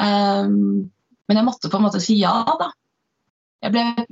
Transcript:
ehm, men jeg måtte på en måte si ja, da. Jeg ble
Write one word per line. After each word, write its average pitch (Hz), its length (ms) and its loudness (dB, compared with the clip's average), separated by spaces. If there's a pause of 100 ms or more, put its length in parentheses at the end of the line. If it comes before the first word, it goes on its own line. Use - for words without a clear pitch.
ehm, 104 560 0 (720)
men 214 140 2
jeg 240 60 2
måtte 220 240 -6
på 196 80 0
en 208 80 4
måte 196 160 -2
si 214 180 2
ja, 190 160 0 (220)
da. 349 120 -4 (920)
Jeg 202 80 -2
ble 233 100 0 (280)